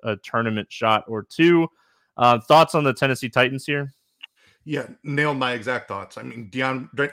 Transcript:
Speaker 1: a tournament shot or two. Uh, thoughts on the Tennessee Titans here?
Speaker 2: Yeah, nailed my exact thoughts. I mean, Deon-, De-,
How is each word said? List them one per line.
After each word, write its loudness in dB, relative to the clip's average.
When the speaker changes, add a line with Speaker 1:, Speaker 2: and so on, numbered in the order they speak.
Speaker 1:
a -4
tournament -4
shot 0
or -8
two. 2
Uh, 6
thoughts 6
on 2
the 2
Tennessee -2
Titans 0
here? -6
Speaker 2:
Yeah, -6
nailed -2
my -2
exact -6
thoughts. -10
I -16
mean, -16
Deon-, -4
De-, -2